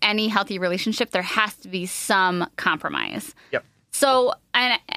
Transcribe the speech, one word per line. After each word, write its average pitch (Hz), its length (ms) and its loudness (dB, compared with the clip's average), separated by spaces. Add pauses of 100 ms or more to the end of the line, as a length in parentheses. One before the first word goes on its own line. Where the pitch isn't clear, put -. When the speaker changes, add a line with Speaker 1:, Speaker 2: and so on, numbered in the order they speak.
Speaker 1:
any 214 260 0
healthy 202 320 -2
relationship, 185 500 -2
there 185 120 0
has 208 340 0
to - 120 -20
be 185 180 -4
some 185 680 0
compromise. 71 800 -4 (160)
Speaker 2:
Yep. 127 140 -2 (260)
Speaker 1:
So, 262 440 4 (200)
and, 247 240 2 (180)